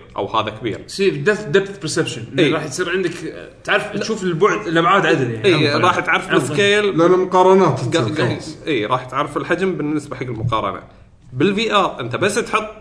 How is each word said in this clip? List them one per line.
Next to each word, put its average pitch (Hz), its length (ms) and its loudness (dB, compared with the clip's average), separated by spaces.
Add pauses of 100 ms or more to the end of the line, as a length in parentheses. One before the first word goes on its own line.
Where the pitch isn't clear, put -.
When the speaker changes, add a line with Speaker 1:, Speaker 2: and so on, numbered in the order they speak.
(160)
Speaker 1:
أو 104 100 -4
هذا 110 240 -2
كبير." 101 360 -6
Speaker 2:
سي 190 240 0
ديبث، 170 340 0
ديبث 190 340 0
بيرسبشن. 139 440 -4 (160)
Speaker 1:
إيه. 151 160 4
Speaker 2:
راح 156 120 -4
تصير 175 240 -6
عندك، 180 340 -4
آه، 87 240 -12 (160)
تعرف، 196 320 -2
تشوف 208 260 -4
البعد، 175 440 0
الأبعاد 170 400 2
عدل، 135 240 2
يعني. 113 140 -4
Speaker 1:
إيه، 185 100 4
Speaker 2:
عن 147 180 2
طريق، 160 140 2
Speaker 1:
راح 175 140 2
تعرف 170 280 -2
Speaker 2:
عن 165 100 4
طريق. 147 40 0
Speaker 1:
السكيل. 202 560 2
Speaker 3:
لأن 170 120 6
مقارنات 185 680 4
Speaker 1:
قا-، - 40 -6
Speaker 3:
تصير 160 300 0
Speaker 1:
قا-، - 40 -6
Speaker 3:
خلاص. - 380 -4 (100)
Speaker 1:
إيه، 107 200 0
راح 127 180 -2
تعرف 143 320 -4
الحجم 170 380 0
بالنسبة 147 420 -4
حق 139 60 -8
المقارنة. 110 580 -4 (520)
بالفي 202 420 0
ار 180 260 0
أنت 117 160 -6
بس 202 180 0
تحط 214 300 -2 (160)